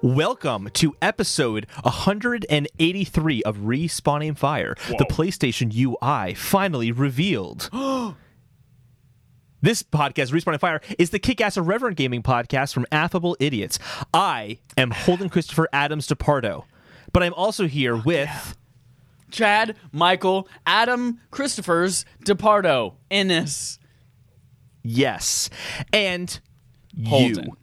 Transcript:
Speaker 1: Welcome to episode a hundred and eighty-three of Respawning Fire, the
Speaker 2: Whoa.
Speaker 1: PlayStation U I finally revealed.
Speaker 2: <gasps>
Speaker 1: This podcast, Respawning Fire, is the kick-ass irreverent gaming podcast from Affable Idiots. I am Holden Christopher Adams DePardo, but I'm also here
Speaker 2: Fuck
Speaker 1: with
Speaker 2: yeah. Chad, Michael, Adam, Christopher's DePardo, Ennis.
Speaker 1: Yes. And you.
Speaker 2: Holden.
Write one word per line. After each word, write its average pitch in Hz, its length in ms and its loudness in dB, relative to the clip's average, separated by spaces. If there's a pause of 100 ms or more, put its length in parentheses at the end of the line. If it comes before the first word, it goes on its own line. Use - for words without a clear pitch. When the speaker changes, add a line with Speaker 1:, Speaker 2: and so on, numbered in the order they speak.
Speaker 1:
Welcome 131 680 0
to 151 260 2
episode 131 680 0 (160)
a 123 60 4
hundred 214 600 -2
and 147 160 2 (140)
eighty-three 160 640 0
of 104 140 -2
Respawning 147 800 -2
Fire, 135 380 -2 (140)
the 120 60 -4
Speaker 2:
Whoa. - 100 4
Speaker 1:
PlayStation 131 720 0
U 120 280 2
I 117 320 0
finally 160 560 0
revealed. 123 800 -2
Speaker 2:
<gasps> 254 440 -4 (1500)
Speaker 1:
This 214 200 2
podcast, 139 480 -2
Respawning 165 260 0
Fire, 165 220 -2 (180)
is 175 120 4
the 202 100 -2
kick-ass 226 360 0
irreverent 202 400 0
gaming 127 280 0
podcast 131 500 0
from 123 160 0
Affable 170 480 0
Idiots. 127 400 -2 (340)
I 127 460 0 (180)
am 127 140 4
Holden 180 380 0
Christopher 165 440 0
Adams 147 360 -2
DePardo, 120 560 0 (480)
but 180 100 4
I'm 175 120 0
also 190 340 0
here 131 260 2
Speaker 2:
Fuck 113 100 -2
Speaker 1:
with 147 220 2
Speaker 2:
yeah. - 160 -10 (880)
Chad, 220 460 2 (160)
Michael, 185 560 2 (180)
Adam, 233 540 2 (100)
Christopher's 180 760 -2 (200)
DePardo, 190 680 2 (140)
Ennis. 175 680 0 (1040)
Speaker 1:
Yes. 117 680 0 (440)
And 180 480 -2 (520)
you. 110 160 -6
Speaker 2:
Holden. 120 420 4 (120)